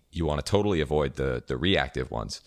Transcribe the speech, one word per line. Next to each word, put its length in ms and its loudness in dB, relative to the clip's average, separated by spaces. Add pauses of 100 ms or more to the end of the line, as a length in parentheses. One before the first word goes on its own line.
(120)
You 140 -2
wanna 160 0
totally 400 2
avoid 340 0
the, 300 -2
the 120 -4
reactive 520 0
ones. 380 -6